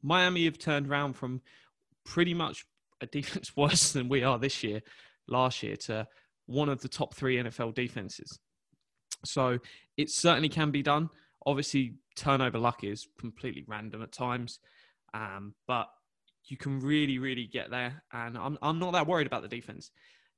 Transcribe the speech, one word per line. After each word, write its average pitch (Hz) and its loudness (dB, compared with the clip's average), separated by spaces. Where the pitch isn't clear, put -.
Miami 180 4
have 165 2
turned 143 0
around 143 0
from 127 -6
pretty 175 2
much 170 -4
a 127 -10
defense - -6
<laughs> - -
worse 143 6
than 123 0
we 135 2
are 127 4
this 135 -2
year, 107 -2
last 127 2
year, 104 -4
to 110 -6
one 143 0
of 139 -2
the 131 -8
top - -4
three 131 0
N 123 -4
F - -12
L 117 -4
defenses. 117 -8
So 127 0
it 151 0
certainly 156 4
can 156 0
be 139 0
done. 147 4
Obviously, 139 2
turnover 131 2
luck 120 2
is 104 -6
completely 110 -8
random 107 -10
at - -12
times, 123 -4
um, 104 -8
but 123 0
you 139 -12
can 135 -4
really, 139 2
really 127 -4
get 117 -6
there. 123 -6
And 117 -8
I'm, 139 -4
I'm 160 2
not 180 -2
that 170 4
worried 160 2
about 123 -4
the - -10
defense. - -12